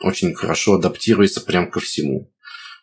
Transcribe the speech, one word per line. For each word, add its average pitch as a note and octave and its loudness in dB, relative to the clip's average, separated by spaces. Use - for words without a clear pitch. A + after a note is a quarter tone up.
очень F#2 -2
хорошо E2 0
адаптируется F#2+ 2
прям F2 -2
ко - -4
всему. C2+ -4